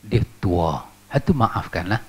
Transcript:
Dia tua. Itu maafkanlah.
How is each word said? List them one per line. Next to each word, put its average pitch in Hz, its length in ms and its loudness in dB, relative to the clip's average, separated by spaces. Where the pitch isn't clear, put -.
Dia 110 160 2
tua. 85 480 0
Itu 143 240 2
maafkanlah. 98 760 0